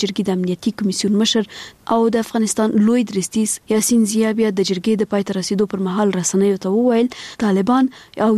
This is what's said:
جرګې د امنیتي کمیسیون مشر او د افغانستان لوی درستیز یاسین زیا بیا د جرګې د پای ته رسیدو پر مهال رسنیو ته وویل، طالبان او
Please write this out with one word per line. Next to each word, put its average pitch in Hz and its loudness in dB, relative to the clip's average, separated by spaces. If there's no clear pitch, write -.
جرګې 202 -2
د 208 -2
امنیتي 180 -2
کمیسیون 190 0
مشر 220 0
او 233 2
د 226 0
افغانستان 220 -2
لوی 240 4
درستیز 214 -4
یاسین 220 2
زیا 220 2
بیا 220 2
د 190 0
جرګې 190 0
د 202 -4
پای 202 0
ته 190 -4
رسیدو 196 0
پر 196 -4
مهال 190 0
رسنیو 190 0
ته 190 -2
وویل، 240 2
طالبان 233 2
او - 4